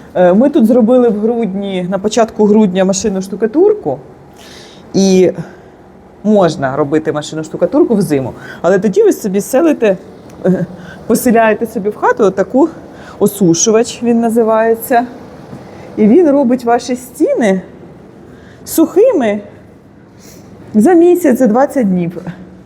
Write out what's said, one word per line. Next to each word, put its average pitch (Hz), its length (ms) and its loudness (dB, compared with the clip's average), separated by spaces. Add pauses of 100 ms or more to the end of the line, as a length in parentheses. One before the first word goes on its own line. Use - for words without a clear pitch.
(140)
Е, 175 180 4
ми 262 180 4
тут 277 160 2
зробили 240 420 4
в 208 120 -2
грудні, 196 680 -4
на 196 80 -4
початку 214 480 0
грудня 196 380 2
машинну 190 380 -2
штукатурку. 220 760 -2 (960)
І 185 380 4 (920)
можна 156 520 0
робити 151 360 -2
машинну 156 320 -8
штукатурку - 500 0
в 202 60 0
зиму, 139 320 -2 (300)
але 190 160 2
тоді 220 240 0
ви 392 100 4
собі 202 280 -4
селите, 254 560 0 (500)
е, 175 200 0 (400)
поселяєте 226 600 0
собі 208 220 -6
в 208 80 -6
хату 440 280 0
отаку, 196 440 0 (500)
осушувач 208 840 0
він 233 180 0
називається. 226 840 0 (880)
І 214 100 2
він 302 240 4
робить 254 340 0
ваші 247 320 -2
стіни 254 680 -2 (1000)
сухими 320 760 0 (1300)
за 226 180 4
місяць, 339 460 4
за 254 80 2
двадцять 254 440 0
днів. 175 280 -2 (480)